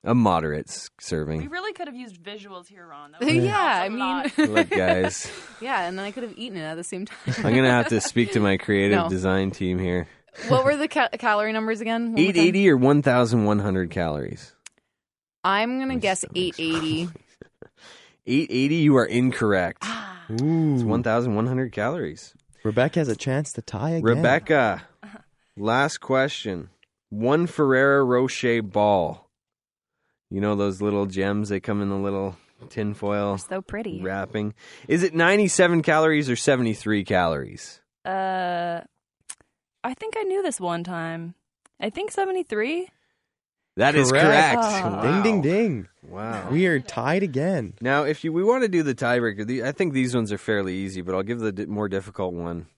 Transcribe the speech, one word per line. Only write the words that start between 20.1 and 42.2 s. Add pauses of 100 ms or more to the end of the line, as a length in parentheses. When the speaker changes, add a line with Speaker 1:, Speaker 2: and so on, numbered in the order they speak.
Speaker 4:
Ooh.
Speaker 1:
It's
one
thousand
one
hundred
calories. (280)
Speaker 4:
Rebecca
has
a
chance
to
tie
again.
Speaker 1:
Rebecca, (720)
last
question. (400)
One
Ferrero
Rocher
ball. (1000)
You
know
those
little
gems?
They
come
in
the
little (340)
tinfoil
Speaker 2:
They're
so
pretty.
Speaker 1:
wrapping. (320)
Is
it
ninety-seven
calories
or
seventy-three
calories? (240)
Speaker 2:
Uh, (1040)
I
think
I
knew
this
one
time. (460)
I
think
seventy-three. (880)